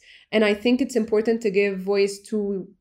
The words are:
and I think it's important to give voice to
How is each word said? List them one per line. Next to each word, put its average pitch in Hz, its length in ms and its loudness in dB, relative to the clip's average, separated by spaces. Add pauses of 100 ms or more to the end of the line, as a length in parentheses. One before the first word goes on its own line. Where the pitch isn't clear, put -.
(340)
and 214 100 4
I 208 100 4
think 247 280 2
it's 247 160 -4
important 220 460 0
to 202 80 -2
give 196 280 0
voice 202 440 0
to 202 440 -4 (140)